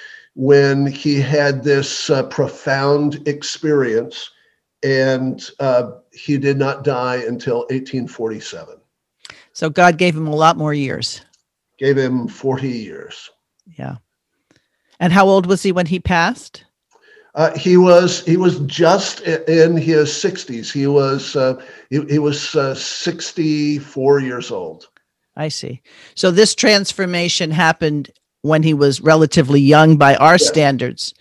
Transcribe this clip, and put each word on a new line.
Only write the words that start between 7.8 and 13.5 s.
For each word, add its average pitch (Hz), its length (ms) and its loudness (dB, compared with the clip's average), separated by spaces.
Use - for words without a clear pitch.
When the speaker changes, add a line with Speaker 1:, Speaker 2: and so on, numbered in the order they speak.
Speaker 1:
forty-seven. 107 680 -10
Speaker 2:
So 156 180 -6
God 175 280 4
gave 175 180 0
him 156 100 -4
a 151 80 -4
lot 160 220 4
more 151 180 -4
years. - 460 -6
Speaker 1:
Gave 135 180 2
him 127 300 -2
forty 131 440 -6
years. 107 600 -14